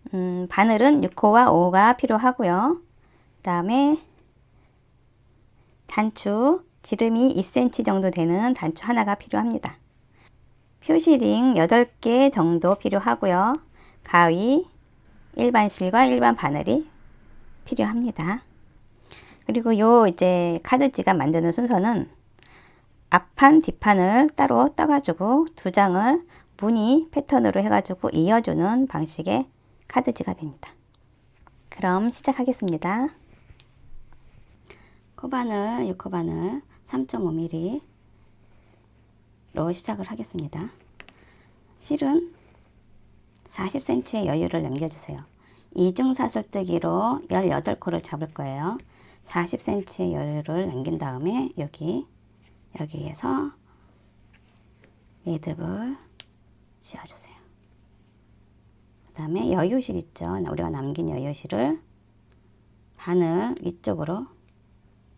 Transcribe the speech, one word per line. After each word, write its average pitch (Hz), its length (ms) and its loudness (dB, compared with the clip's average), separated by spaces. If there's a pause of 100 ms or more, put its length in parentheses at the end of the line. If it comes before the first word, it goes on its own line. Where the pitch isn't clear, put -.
(140)
음, 180 340 -4
바늘은 226 560 4
육 - 200 -4
호와 226 260 6
오 175 160 6
호가 196 280 6
필요하고요. 240 840 0 (580)
그다음에 233 640 0 (1900)
단추, 220 760 0 (200)
지름이 226 480 2
이 190 100 0
센티미터 247 400 0
정도 190 300 0
되는 180 420 0
단추 160 320 -6
하나가 214 300 0
필요합니다. - 640 -4 (1040)
표시링 254 760 4
여덟 226 420 4
개 247 300 4
정도 170 460 2
필요하고요. 202 800 0 (480)
가위, 185 640 4 (640)
일반 233 340 2
실과 196 380 2
일반 240 300 4
바늘이 151 520 -2 (800)
필요합니다. 220 800 -4 (1040)
그리고 226 320 2
요 226 260 8
이제 175 560 2
카드 262 300 2
지갑 - 260 0
만드는 165 340 2
순서는 226 640 0 (920)
앞판, 285 520 6
뒷판을 208 720 4
따로 247 440 2
떠가지고 285 680 0 (100)
두 - 160 -6
장을 208 560 2 (300)
무늬 233 520 0
패턴으로 233 520 0
해가지고 202 480 -2
이어주는 202 800 0
방식의 165 640 -4 (380)
카드 254 260 -2
지갑입니다. - 600 -12 (960)
그럼 190 400 -2
시작하겠습니다. 240 960 -2 (2000)
코바늘, 240 720 -4
육 185 180 -8
호 196 40 -12
바늘 175 520 -6 (220)
삼점오 254 480 -6
밀리로 165 500 -6 (1900)
시작을 202 380 -10
하겠습니다. 190 580 -10 (1080)
실은 294 580 -2 (1120)
사십 190 400 -10
센치의 208 400 -4
여유를 165 380 -2
남겨주세요. 147 600 -10 (520)
이중 185 380 0
사슬뜨기로 202 1080 -4 (100)
열여덟 180 480 -2
코를 165 220 -6
잡을 156 320 -10
거예요. 147 440 -8 (460)
사십 175 380 -6
센치의 190 520 -6
여유를 151 540 -4
남긴 147 300 -6
다음에 156 600 -6
여기, 165 480 -8 (720)
여기에서 156 760 -8 (1700)
매듭을 170 720 -8 (840)
씌워주세요. - 520 -20 (1700)
그 - 60 -20
다음에 170 380 -4
여유실 190 440 -2
있죠? 170 380 -10 (180)
우리가 165 180 -6
남긴 147 400 -6
여유실을 156 720 -6 (1160)
바늘 180 640 -2
위쪽으로 175 640 -6 (920)